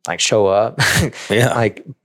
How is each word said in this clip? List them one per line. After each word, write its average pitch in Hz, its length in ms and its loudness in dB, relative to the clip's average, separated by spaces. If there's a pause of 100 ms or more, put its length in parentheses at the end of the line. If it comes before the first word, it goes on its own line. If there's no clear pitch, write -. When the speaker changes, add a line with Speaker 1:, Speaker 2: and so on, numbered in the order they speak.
Speaker 1:
like, 87 120 -6
show 107 280 2
up. 104 380 0
<laughs> - 40 0 (400)
Speaker 2:
Yeah. 117 260 2
Speaker 1:
Like, 113 280 -2 (220)